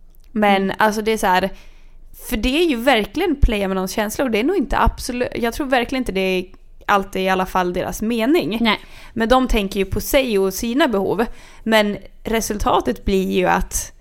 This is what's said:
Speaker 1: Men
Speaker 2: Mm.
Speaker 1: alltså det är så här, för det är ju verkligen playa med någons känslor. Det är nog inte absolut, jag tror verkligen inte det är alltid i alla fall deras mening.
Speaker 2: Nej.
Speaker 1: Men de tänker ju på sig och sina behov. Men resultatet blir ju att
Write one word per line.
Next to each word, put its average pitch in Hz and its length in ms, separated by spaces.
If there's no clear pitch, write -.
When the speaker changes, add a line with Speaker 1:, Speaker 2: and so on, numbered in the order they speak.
Speaker 1:
Men 202 320
Speaker 2:
Mm. 190 160
Speaker 1:
alltså 214 220
det 214 100
är 220 60
så 214 100
här, 185 220
för 240 80
det 254 240
är 359 40
ju 311 100
verkligen 262 600
playa 208 320
med 190 80
någons 190 160
känslor. 220 380
Det 214 100
är 220 40
nog 349 140
inte - 200
absolut, 240 580
jag 226 180
tror 302 140
verkligen 254 340
inte 220 100
det 190 100
är 185 240
alltid 196 340
i 185 80
alla 185 160
fall 180 280
deras 180 280
mening. 226 600
Speaker 2:
Nej. 220 180
Speaker 1:
Men 226 160
de 247 180
tänker 202 320
ju 190 60
på - 160
sig 240 380
och 190 140
sina 240 340
behov. 220 380
Men 214 340
resultatet 226 840
blir 190 260
ju 190 140
att - 560